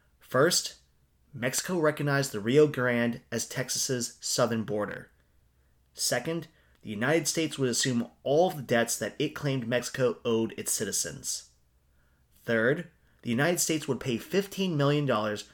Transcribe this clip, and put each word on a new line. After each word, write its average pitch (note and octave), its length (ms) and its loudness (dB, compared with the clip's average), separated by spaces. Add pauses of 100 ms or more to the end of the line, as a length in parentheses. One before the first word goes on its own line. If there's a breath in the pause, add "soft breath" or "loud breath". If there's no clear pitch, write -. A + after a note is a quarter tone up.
(200)
First, - 560 0 (580)
Mexico C3+ 460 -2
recognized C#3+ 520 2
the G#2+ 80 -6
Rio C3 280 6
Grande A#2+ 540 0 (100)
as A#2 160 -4
Texas's - 720 -4
southern A2+ 440 0
border. G#2 460 -6 (840)
Second, D#3 520 -2 (360 soft breath)
the G#2+ 80 -10
United C#3 360 0
States D#3+ 300 -2
would C3 120 2
assume A#2+ 380 0 (160)
all D3+ 240 4
of E3+ 80 -4
the D3 60 -8
debts A#2 360 2
that G#2+ 200 -6
it D3+ 120 0
claimed C3+ 380 -2
Mexico B2 560 0
owed A2+ 320 0
its - 160 -6
citizens. - 760 -4 (1000)
Third, A#2+ 440 2 (340 soft breath)
the A#2+ 80 -4
United D#3 280 2
States D#3 280 -2
would B2 120 -2
pay A#2 200 -2
fifteen F#3+ 580 -2
million C#3+ 300 2
dollars G#2+ 460 0